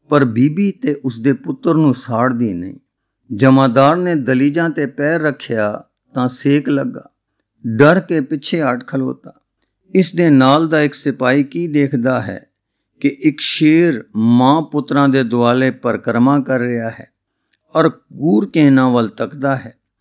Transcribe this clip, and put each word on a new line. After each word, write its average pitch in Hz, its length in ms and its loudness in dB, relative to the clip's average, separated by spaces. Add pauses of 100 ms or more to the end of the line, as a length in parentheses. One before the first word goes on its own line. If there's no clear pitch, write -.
ਪਰ 143 160 4
ਬੀਬੀ 151 460 0
ਤੇ 143 340 -6
ਉਸਦੇ 120 280 -2
ਪੁੱਤਰ - 400 -4
ਨੂੰ 151 220 2
ਸਾੜਦੀ 120 580 -2
ਨਹੀਂ। 87 220 -10 (600)
ਜਮਾਦਾਰ 135 600 4
ਨੇ 180 180 -2
ਦਲੀਜਾਂ 143 540 0
ਤੇ 147 160 -4
ਪੈਰ 147 360 -2
ਰੱਖਿਆ 113 640 -4 (300)
ਤਾਂ 127 160 -2
ਸੇਕ 143 400 -2
ਲੱਗਾ। 139 400 -4 (580)
ਡਰ 143 320 4
ਕੇ 175 220 -2
ਪਿੱਛੇ 156 400 -6
ਹਟ 123 260 -4
ਖਲੋਤਾ। 131 460 -6 (640)
ਇਸ 180 200 0
ਦੇ 170 140 4
ਨਾਲ 139 380 4
ਦਾ 156 140 0
ਇੱਕ 147 120 -2
ਸਿਪਾਹੀ 135 500 -2
ਕੀ 170 240 -8
ਦੇਖਦਾ 131 540 -2
ਹੈ 98 280 -12 (500)
ਕਿ 135 80 0
ਇੱਕ 143 320 -2
ਸ਼ੇਰ 156 640 0 (100)
ਮਾਂ 123 460 4
ਪੁੱਤਰਾਂ 143 480 -2
ਦੇ 135 140 2
ਦੁਆਲੇ 120 480 0
ਪਰਿਕਰਮਾ 123 680 -2
ਕਰ 131 200 -2
ਰਿਹਾ 117 300 -6
ਹੈ - 220 -18 (640)
ਔਰ 160 140 2
ਘੂਰ 196 600 -2
ਕੇ 160 120 0
ਇਹਨਾਂ 135 280 4
ਵੱਲ 120 180 0
ਤੱਕਦਾ 135 480 -6
ਹੈ। 110 220 -14 (240)